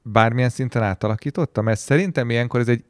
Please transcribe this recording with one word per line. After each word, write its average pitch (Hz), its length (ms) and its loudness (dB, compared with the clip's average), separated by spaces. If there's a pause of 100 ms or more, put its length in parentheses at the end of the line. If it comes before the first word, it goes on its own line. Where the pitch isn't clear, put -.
bármilyen 117 480 2
szinten 120 340 -2
átalakította? 107 760 -2
Mert 110 180 0
szerintem 147 500 0
ilyenkor 120 300 0
ez 117 80 0
egy 120 220 0